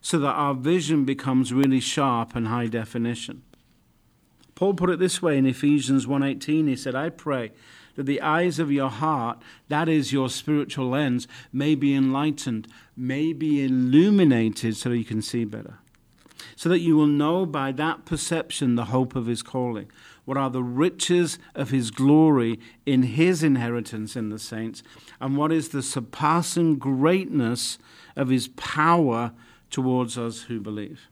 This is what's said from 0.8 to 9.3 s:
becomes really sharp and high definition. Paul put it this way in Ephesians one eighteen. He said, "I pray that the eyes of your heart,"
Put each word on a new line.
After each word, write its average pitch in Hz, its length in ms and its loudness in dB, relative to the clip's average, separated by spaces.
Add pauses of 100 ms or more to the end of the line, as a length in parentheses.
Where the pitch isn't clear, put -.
becomes 131 480 0
really 131 260 2
sharp 123 560 -2
and 117 140 -4
high 120 180 -2
definition. 117 800 -6 (1080)
Paul 196 200 0
put 180 160 0
it 170 100 0
this 180 200 0
way 156 180 2
in 135 80 4
Ephesians 135 600 2
one 139 160 0
eighteen. 147 460 0
He 131 80 0
said, 127 180 -6
"I 143 140 -4
pray 135 420 -6 (460)
that 143 80 -6
the 135 160 -2
eyes 156 400 0
of 151 100 -2
your 139 200 0
heart," 120 520 -2 (260)